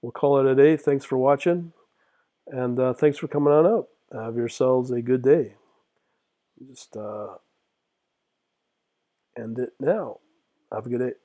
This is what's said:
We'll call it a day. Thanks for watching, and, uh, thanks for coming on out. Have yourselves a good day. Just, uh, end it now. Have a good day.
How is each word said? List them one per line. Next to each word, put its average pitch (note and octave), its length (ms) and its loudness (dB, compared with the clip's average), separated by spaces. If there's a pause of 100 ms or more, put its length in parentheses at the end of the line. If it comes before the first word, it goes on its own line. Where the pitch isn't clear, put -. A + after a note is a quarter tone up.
We'll A#2+ 100 -12
call C#3+ 280 2
it C3+ 80 4
a C3 80 4
day. D3 200 8
Thanks C#3+ 300 -2
for C3 120 -2
watching, E3 540 0 (760)
and, B2 300 -4
uh, B2+ 160 0
thanks D3 260 0
for D3 100 -8
coming D3 240 2
on D#3 120 6
out. G#3 220 0 (240)
Have A2+ 240 -10
yourselves B2+ 560 0
a A#2+ 100 -2
good B2+ 200 0
day. C3+ 320 2 (1120)
Just, - 300 -20
uh, G#2 380 -12 (2000)
end A2+ 220 -10
it - 200 -6
now. E3+ 380 -4 (540)
Have A2 160 -10
a - 20 -10
good A#2+ 100 -4
day. B2 140 -2 (120)